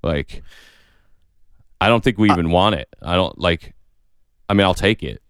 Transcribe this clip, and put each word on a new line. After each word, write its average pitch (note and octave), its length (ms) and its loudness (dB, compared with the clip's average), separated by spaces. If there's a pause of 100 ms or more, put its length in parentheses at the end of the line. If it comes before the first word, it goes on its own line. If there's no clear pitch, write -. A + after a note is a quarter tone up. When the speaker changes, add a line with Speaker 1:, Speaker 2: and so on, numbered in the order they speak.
Speaker 1:
Like, D2+ 400 -6 (1400)
I G2 80 2
don't A2+ 140 2
think A#2 160 -2
we G#2+ 120 4
Speaker 2:
I - 20 4
Speaker 1:
even E2 180 0
want F#2 240 2
it. C2+ 140 -10 (140)
I F2 120 -6
don't, F#2 240 -2
like, E2+ 360 -4 (720)
I G2+ 60 0
mean, G2 100 4
I'll F#2 100 2
take - 280 -2
it. B1+ 280 -12